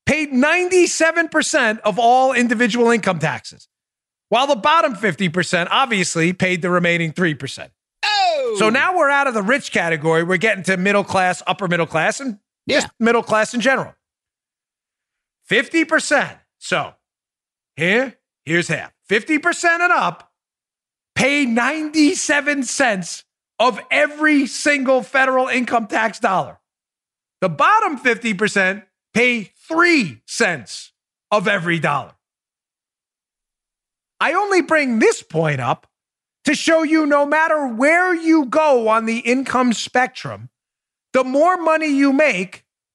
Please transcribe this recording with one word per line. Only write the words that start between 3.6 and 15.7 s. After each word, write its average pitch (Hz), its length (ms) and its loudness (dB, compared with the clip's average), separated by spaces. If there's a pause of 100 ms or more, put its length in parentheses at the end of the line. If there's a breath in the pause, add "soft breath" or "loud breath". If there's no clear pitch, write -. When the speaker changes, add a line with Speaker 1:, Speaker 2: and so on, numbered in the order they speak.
Speaker 1:
while 240 160 2
the 285 100 2
bottom 294 400 2
fifty 190 340 -2
percent 175 420 -2
obviously 190 600 0
paid 185 300 -2
the 185 80 -2
remaining 170 420 0
three 170 220 0
percent. 113 380 -14 (340)
Speaker 2:
Oh! 330 540 -2
Speaker 1:
So 214 100 4
now 320 260 0
we're 302 140 2
out 277 160 2
of 254 80 -2
the 214 80 -2
rich 247 300 -2
category. 165 520 0
We're 180 140 0
getting 190 280 -2
to 190 120 0
middle 202 260 2
class, 185 440 -2
upper 185 200 -4
middle 170 200 0
class, 170 320 -2
and 269 180 -8 (320)
just 262 160 0
Speaker 2:
Yeah. - 140 -14
Speaker 1:
middle 233 240 2
class 214 320 0
in 233 60 -4
general. 226 340 0 (1500)
Fifty 311 420 0